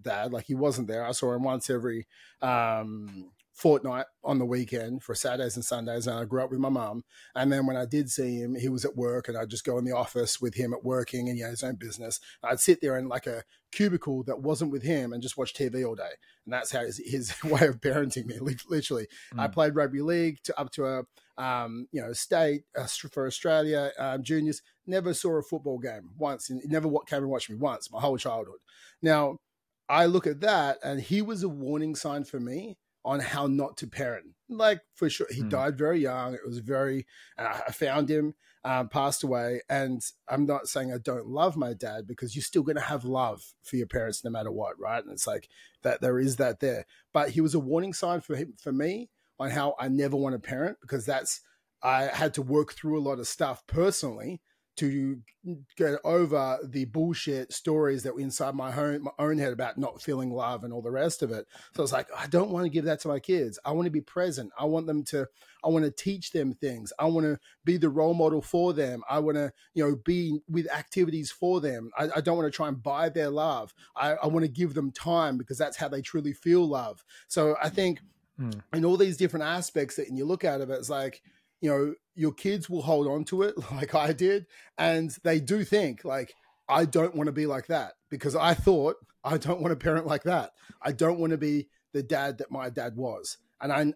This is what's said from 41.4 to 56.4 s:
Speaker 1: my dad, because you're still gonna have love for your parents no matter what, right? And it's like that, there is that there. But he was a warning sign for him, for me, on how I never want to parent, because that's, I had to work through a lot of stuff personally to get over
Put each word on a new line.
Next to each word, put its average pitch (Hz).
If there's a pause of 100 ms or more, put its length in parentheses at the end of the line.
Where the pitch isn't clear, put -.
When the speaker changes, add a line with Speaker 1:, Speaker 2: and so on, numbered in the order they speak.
Speaker 1:
my 123
dad, 107
because 120
you're 143
still -
gonna 147
have 127
love 123
for -
your 120
parents 113
no 117
matter 110
what, 104
right? 117
And -
it's -
like 107 (340)
that, 123
there 127
is 131
that 123
there. 117 (260)
But -
he 139
was 156
a 160
warning 165
sign 175
for 147
him, 135
for 139
me, 180 (280)
on 135
how 143
I 127
never 139
want 135
to 117
parent, 151
because 123
that's, - (420)
I 131
had 151
to 139
work 147
through 156
a 143
lot 135
of 117
stuff 139
personally 151 (380)
to 135 (560)
get 147
over 147